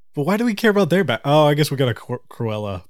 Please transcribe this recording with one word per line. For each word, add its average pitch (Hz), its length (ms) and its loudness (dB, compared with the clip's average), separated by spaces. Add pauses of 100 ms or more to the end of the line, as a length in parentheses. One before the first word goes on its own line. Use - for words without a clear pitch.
(160)
But 147 80 -4
why 185 140 0
do 233 80 -2
we 233 100 -2
care 220 160 0
about 196 200 2
their 185 120 2
back? 123 220 -2
Oh, 151 200 4
I 147 100 4
guess 147 160 0
we 143 40 -4
got 131 140 0
a 117 40 -2
Cru-, - 380 -10
Cruella 107 580 -6